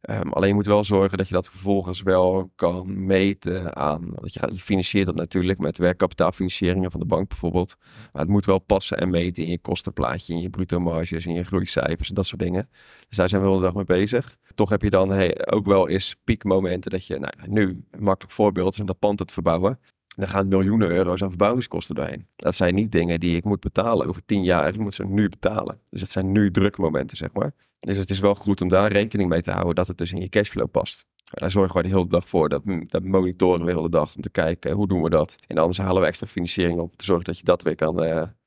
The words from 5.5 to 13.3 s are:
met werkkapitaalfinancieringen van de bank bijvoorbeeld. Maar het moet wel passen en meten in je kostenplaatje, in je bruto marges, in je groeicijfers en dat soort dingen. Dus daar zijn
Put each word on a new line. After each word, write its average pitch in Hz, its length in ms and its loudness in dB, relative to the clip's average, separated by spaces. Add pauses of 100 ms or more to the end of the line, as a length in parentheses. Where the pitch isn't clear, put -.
met - 200 -4
werkkapitaalfinancieringen 90 1120 0
van - 100 -8
de 85 60 -4
bank 90 220 0
bijvoorbeeld. 90 480 -2 (360)
Maar 73 100 -6
het 85 80 -2
moet 101 160 2
wel 95 120 4
passen - 400 -2
en 90 120 0
meten 87 340 -2
in 85 60 -6
je 87 80 -4
kostenplaatje, - 760 -6
in 85 60 -4
je 92 100 -6
bruto 90 300 -4
marges, 85 460 -4
in 85 80 -4
je 87 100 -4
groeicijfers - 640 -2
en 98 60 -10
dat 95 120 0
soort - 140 -8
dingen. 92 280 -2 (400)
Dus - 80 -10
daar 92 120 2
zijn 95 140 2